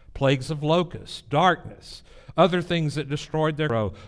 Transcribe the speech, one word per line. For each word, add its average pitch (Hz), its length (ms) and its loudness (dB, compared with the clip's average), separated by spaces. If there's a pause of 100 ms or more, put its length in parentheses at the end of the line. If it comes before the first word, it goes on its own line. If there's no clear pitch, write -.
(140)
plagues 135 380 2
of 147 100 -6
locusts, 160 640 -2
darkness, - 800 0 (340)
other 175 240 4
things 160 320 -2
that 135 160 -6
destroyed 156 480 -2
their 151 120 0
row. 107 240 0 (140)